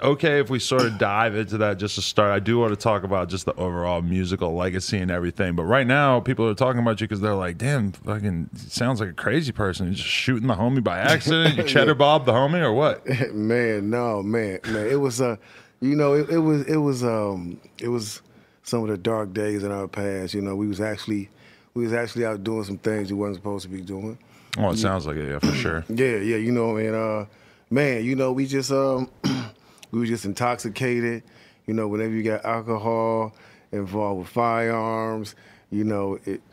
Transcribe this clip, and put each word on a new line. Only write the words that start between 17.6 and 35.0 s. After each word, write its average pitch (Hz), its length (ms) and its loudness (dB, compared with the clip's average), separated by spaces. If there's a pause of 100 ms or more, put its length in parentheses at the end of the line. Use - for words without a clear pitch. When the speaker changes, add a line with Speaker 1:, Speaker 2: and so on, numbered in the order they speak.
Speaker 2:
it 120 80 -4
was 113 320 -4 (420)
some 117 200 -2
of 110 60 -2
the 101 100 -2
dark 107 340 -2
days 104 320 -2
in 101 80 -4
our 98 160 -6
past. 98 460 -6
You 101 80 -2
know, 98 120 -4
we 104 140 -2
was 101 140 -4
actually, 104 480 -4 (420)
we 120 120 -2
was 113 100 -2
actually 117 320 -2
out 104 180 -4
doing 110 200 -2
some 98 140 -8
things 104 320 -2
we 101 80 -2
wasn't 101 180 -4
supposed 101 260 -8
to 90 80 -14
be 95 100 -10
doing. 101 380 -10 (400)
Speaker 1:
Oh, 110 120 2
it 98 80 0
Speaker 2:
Yeah. 110 40 -2
Speaker 1:
sounds 95 240 0
like 78 100 -4
it, 73 140 -4
yeah, 71 80 -4
for - 140 -6
sure. 85 340 -2
Speaker 2:
<clears throat> - 20 -18
Yeah, 117 280 0
yeah, 107 200 0
you 113 140 -2
know, 113 260 0
and, 110 160 -2
uh, 110 320 -2 (460)
man, 127 340 0
you 131 120 0
know, 131 160 2
we 135 140 0
just, 135 260 -2
um, 135 360 0 (140)
<clears throat> - 720 -6
we 117 80 0
was 117 80 0
just 113 160 -4
intoxicated. 120 960 -2 (440)
You 110 80 -2
know, 110 120 -2
whenever 110 260 -2
you 110 120 -2
got 107 200 -2
alcohol 113 880 -2 (380)
involved 101 480 -4
with 87 100 -10
firearms, 113 1080 -2 (340)